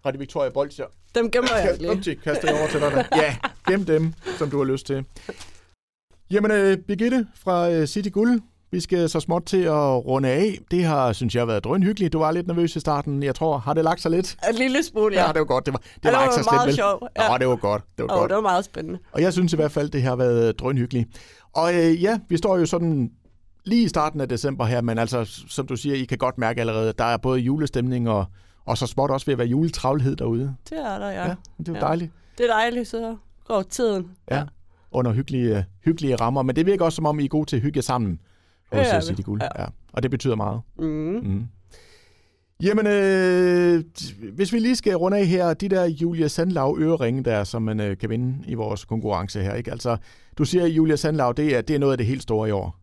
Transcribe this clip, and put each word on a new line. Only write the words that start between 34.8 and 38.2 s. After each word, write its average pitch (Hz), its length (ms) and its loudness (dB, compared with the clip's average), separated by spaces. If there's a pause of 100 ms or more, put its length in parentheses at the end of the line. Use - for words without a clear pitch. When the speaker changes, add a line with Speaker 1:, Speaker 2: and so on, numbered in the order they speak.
Speaker 1:
Under 127 200 0
hyggelige, 117 540 0 (200)
hyggelige 156 300 2
rammer, 123 260 0
men 127 140 0
det 165 100 2
virker 185 200 2
også, 160 100 0
som 160 100 -4
om 151 140 0
I 143 60 2
er - 40 -4
gode 151 160 0
til - 100 -4
at 117 60 2
hygge 147 160 -2
jer 127 40 0
sammen 110 380 -2 (520)